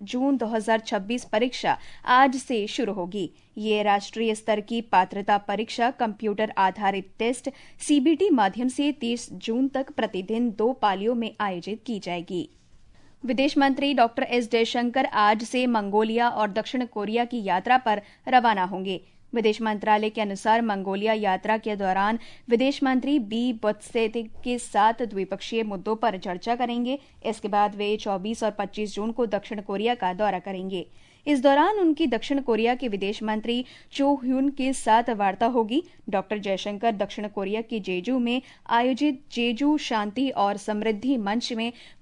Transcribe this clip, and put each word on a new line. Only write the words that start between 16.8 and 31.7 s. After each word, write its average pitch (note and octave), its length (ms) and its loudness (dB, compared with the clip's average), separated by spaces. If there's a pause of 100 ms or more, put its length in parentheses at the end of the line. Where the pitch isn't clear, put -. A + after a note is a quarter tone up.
कोरिया A3 400 -2
की A#3 180 -6
यात्रा F#3+ 360 2
पर G#3 220 0 (260)
रवाना A3+ 360 4
होंगे। F#3+ 380 -4 (320)
विदेश A3 280 2
मंत्रालय G#3+ 480 2
के G#3+ 120 -4
अनुसार G#3+ 400 2
मंगोलिया G3+ 520 0
यात्रा G#3 440 0
के G#3+ 180 -4
दौरान G3 420 2 (320)
विदेश B3+ 340 2
मंत्री C4 380 2
बी A3 200 -4 (220)
बत्सेतिक A3 680 -2 (140)
के B3 160 -2
साथ A3 440 2
द्विपक्षीय G3 600 -4
मुद्दों G#3 320 -4
पर G#3+ 220 0
चर्चा F#3 380 -4
करेंगे। A#3+ 420 -2 (280)
इसके G#3+ 220 -4
बाद G#3 280 2
वे G#3 220 -2
चौबीस G#3 460 -6
और G#3 80 0
पच्चीस G3+ 440 -6
जून G#3+ 160 -4
को A#3+ 140 -2
दक्षिण G#3 360 -4
कोरिया G#3 340 -2
का F#3 180 -2
दौरा F#3+ 260 -2
करेंगे। F#3+ 460 -8 (420)
इस C#4+ 140 4
दौरान D4+ 380 6